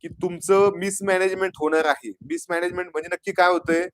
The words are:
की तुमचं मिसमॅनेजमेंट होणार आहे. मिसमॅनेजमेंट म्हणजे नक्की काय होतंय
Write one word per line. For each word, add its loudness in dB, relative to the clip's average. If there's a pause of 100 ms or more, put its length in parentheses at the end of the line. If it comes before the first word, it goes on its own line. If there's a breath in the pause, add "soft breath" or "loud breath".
की -16
तुमचं 2
मिसमॅनेजमेंट -2
होणार 2
आहे. -2
मिसमॅनेजमेंट -6
म्हणजे -6
नक्की -6
काय 4
होतंय 2